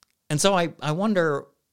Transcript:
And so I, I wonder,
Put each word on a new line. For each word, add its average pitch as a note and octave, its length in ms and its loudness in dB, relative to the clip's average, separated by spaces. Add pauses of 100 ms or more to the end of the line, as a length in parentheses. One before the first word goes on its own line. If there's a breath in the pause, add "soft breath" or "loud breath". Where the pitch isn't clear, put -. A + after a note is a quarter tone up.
(300)
And D3+ 120 -2
so G3 120 4
I, E3+ 280 0
I D3 100 -4
wonder, E3 540 0 (280)